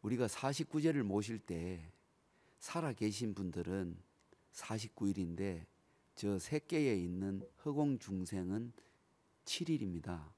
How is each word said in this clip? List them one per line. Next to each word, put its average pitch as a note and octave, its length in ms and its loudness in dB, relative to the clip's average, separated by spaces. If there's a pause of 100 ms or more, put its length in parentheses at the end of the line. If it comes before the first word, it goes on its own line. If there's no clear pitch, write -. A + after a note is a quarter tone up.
우리가 A#2+ 260 2
사십구제를 C#3+ 760 2
모실 G#2 340 2
때 E2+ 540 -4 (680)
살아계신 A2 760 0
분들은 F2 640 -2 (540)
사십구 G#2+ 580 -2
일인데 F2+ 560 -2 (480)
저 G2+ 240 0
세계에 D3 580 2
있는 F#2 460 0 (220)
허공 C#3+ 340 2
중생은 G2 720 -2 (720)
칠 - 260 -2
일입니다. F2 680 -2